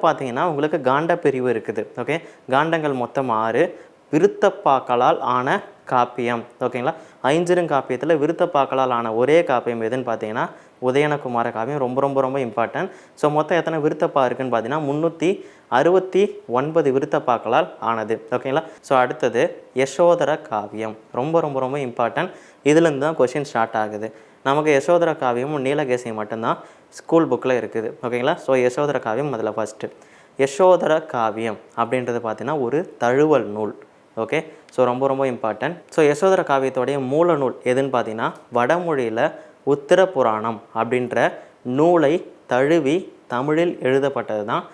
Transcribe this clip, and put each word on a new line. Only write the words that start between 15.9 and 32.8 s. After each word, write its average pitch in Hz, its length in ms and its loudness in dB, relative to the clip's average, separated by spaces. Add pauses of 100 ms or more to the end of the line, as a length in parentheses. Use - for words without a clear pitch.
ஒன்பது 143 440 0
விருத்தப்பாக்களால் 139 760 0 (120)
ஆனது. 110 520 -2
ஓகேங்களா? 135 320 -2 (180)
So, 135 160 0
அடுத்தது 127 640 0 (120)
யசோதர 151 640 2
காவியம். 107 540 -6 (160)
ரொம்ப, 160 300 -2
ரொம்ப, 139 180 -4
ரொம்ப 131 180 -4
இம்பார்ட்டன்ட். 127 540 -4 (320)
இதுலேருந்து 151 340 4
தான் 156 200 -2
கொஷின் 143 240 2
ஸ்டார்ட் 113 340 -2
ஆகுது. 107 380 -4 (300)
நமக்கு 143 420 2
யசோதர 170 260 4
காவியமும் 131 540 -2
நீலகேசியும் 127 480 -2
மட்டும்தான் 113 440 -4 (320)
ஸ்கூல் 165 400 2
புக்கில் 123 320 0
இருக்குது. 107 300 -6 (120)
ஓகேங்களா? 123 320 0
So, 135 220 0
யசோதர 131 420 2
காவியம் 123 340 -4
முதல்ல 110 160 -4
ஃபஸ்ட்டு. 107 420 -6 (460)
யசோதர 160 680 4
காவியம் 113 520 -2 (200)
அப்படின்றது 120 460 -2
பார்த்தீங்கன்னா, 117 380 -4
ஒரு 135 380 -4